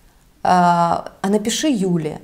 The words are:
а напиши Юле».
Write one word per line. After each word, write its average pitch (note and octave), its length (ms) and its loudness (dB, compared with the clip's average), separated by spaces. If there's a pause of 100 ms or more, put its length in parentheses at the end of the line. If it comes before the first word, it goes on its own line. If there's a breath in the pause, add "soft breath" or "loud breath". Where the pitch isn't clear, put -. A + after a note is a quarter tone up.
(420 loud breath)
а F3 840 0
напиши G#3+ 400 0
Юле». F3 560 -2